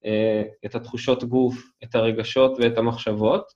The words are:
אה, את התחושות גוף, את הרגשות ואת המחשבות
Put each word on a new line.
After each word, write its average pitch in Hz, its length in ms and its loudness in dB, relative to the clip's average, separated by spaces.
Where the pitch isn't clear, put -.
אה, 107 380 0
את 104 100 -12
התחושות 123 500 -4
גוף, 127 300 2
את 120 100 -18
הרגשות 113 640 2
ואת 117 200 2
המחשבות 117 760 0